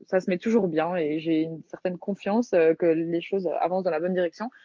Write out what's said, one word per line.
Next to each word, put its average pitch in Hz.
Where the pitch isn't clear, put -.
ça 190
se 190
met 180
toujours 226
bien 165
et 156
j'ai 160
une 160
certaine 180
confiance, 202
euh, 165
que 165
les 165
choses 190
avancent 180
dans 180
la 156
bonne 180
direction. 180